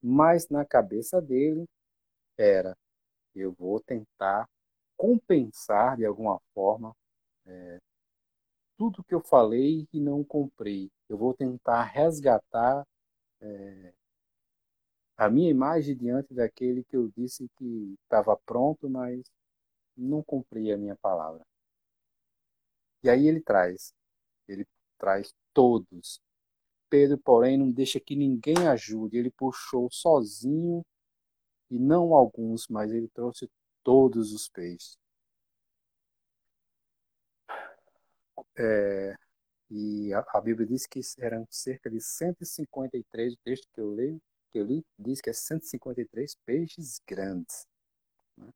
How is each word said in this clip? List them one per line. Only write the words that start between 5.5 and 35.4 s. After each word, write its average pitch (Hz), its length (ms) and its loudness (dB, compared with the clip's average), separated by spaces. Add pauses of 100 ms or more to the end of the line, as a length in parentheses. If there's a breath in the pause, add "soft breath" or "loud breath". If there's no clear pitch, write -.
de 113 80 -2
alguma 104 360 -2 (140)
forma, 110 400 -2 (520)
é, 90 320 -18 (1000)
tudo 208 280 -4
que - 100 -4
eu 165 60 0
falei 139 720 4
e 156 80 -4
não 143 240 -2
cumpri. 104 680 -6 (180)
Eu 107 100 -8
vou 127 160 0
tentar 123 500 -2
resgatar, 139 1000 0 (540)
é, 98 540 -18 (1200)
a 107 120 2
minha 156 220 4
imagem 143 460 0
diante 123 360 -4
daquele 123 520 -2
que - 120 -6
eu 117 200 0
disse 123 300 -10 (100)
que 110 380 -10 (100)
estava 107 320 2 (100)
pronto, 135 420 -2
mas 127 420 -8 (680)
não 139 260 -4
cumpri 113 500 -6
a 101 60 -2
minha 101 180 -8
palavra." 82 460 -4 (1600)
E 127 80 6
aí 135 160 8
ele 160 140 4
traz, 92 520 0 (560)
ele 101 180 -10 (320)
traz 98 340 0 (200)
todos. 117 680 2 (680)
Pedro, 143 280 6
porém, 127 380 6
não 135 140 2
deixa 131 300 -2
que - 160 -8
ninguém 143 520 2
ajude. 110 480 -2
Ele 120 140 -2
puxou 127 600 -4
sozinho, 160 960 0 (840)
e 123 80 -6
não 165 360 4
alguns, 113 540 4
mas 107 240 -4
ele 117 160 -4
trouxe 120 400 -8 (340)
todos 120 500 6
os - 160 -12
peixes. 87 500 -12 (3500 loud breath)